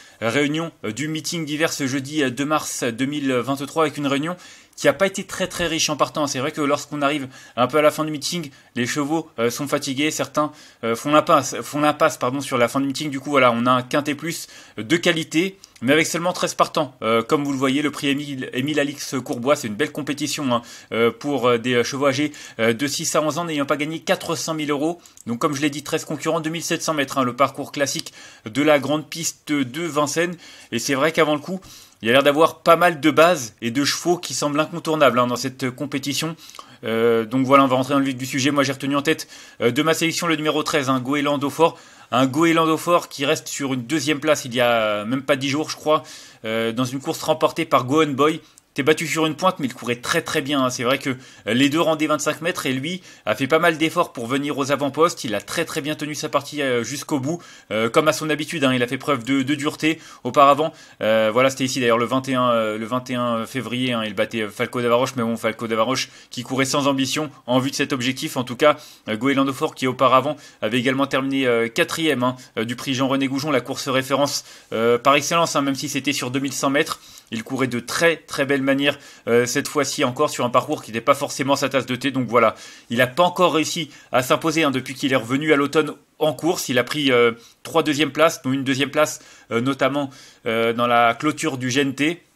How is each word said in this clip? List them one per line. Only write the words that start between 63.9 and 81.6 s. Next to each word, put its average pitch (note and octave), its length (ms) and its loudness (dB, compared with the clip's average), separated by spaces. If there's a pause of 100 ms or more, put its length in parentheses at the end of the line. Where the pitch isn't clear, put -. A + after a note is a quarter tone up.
hein. A2+ 100 -4
Il G#2 100 -8
battait, A2 280 -2
euh, G#2 60 -4
Falco A#2+ 320 -4
d'Avaroche, A#2+ 360 2
mais A#2+ 80 -2
bon, A#2 120 -2
Falco A2+ 300 -4
d'Avaroche A2+ 420 0 (220)
qui B2 140 -10
courait C3 200 0
sans C#3 220 0
ambition C#3 460 -2 (160)
en B2 100 4
vue C3 120 0
de C3+ 40 -10
cet C#3 180 0
objectif. C3 440 -4
En B2+ 80 -2
tout A#2+ 100 -10
cas, D3 220 4 (320)
euh, G#2+ 80 -4
Goéland C3+ 280 2
Dauphin C#3 300 -4
qui C3 140 -2
auparavant C3 480 4 (260)
avait A2 160 0
également C3+ 280 0
terminé, C3+ 420 0
euh, A#2 180 2
quatrième, D#3 560 0
hein, B2+ 140 0 (220)
euh, A2+ 60 0
du A#2+ 120 -6
prix C3+ 180 -4
Jean-René C3+ 320 0
Goujon, C#3 240 -4
la C3 100 2
course C3 280 -8
référence, C3+ 560 0 (280)
euh, A#2 260 4
par C#3 180 4
excellence, D#3+ 400 0
hein, C#3+ 60 0
même C#3 120 0
si C#3 140 -8
c'était C#3+ 240 -2
sur B2+ 180 -4
deux C3 80 -2
mille C3+ 140 -4
cent C#3 180 -2
mètres. D3+ 300 0 (300)
Il A2+ 140 -8
courait C3 220 -2
de B2 120 -2
très, E3 380 0
très - 300 -4
belle C#3 160 0
manière, C#3 360 0 (300)
euh, A#2+ 160 4
cette C3 240 -2
fois-ci D3 340 -2
encore C#3 280 0
sur B2 160 -4
un - 20 0
parcours B2 340 0
qui A2+ 100 -16
n'était A2+ 100 -4
pas C#3 120 4
forcément C3+ 420 -2
sa C3+ 120 0